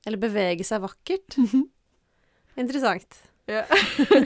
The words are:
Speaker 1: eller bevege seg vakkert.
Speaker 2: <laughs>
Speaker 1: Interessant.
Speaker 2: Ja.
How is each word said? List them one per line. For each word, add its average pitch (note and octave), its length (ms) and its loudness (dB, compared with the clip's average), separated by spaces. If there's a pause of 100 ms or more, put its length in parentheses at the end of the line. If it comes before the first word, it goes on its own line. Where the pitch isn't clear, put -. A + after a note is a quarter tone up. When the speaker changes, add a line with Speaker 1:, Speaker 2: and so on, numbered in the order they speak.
Speaker 1:
eller A3 140 -6
bevege F#3+ 480 -2
seg G#3+ 160 -4
vakkert. - 560 -8
Speaker 2:
<laughs> - 1200 -4
Speaker 1:
Interessant. B3+ 600 -4 (240)
Speaker 2:
Ja. G#3+ 180 -4 (640)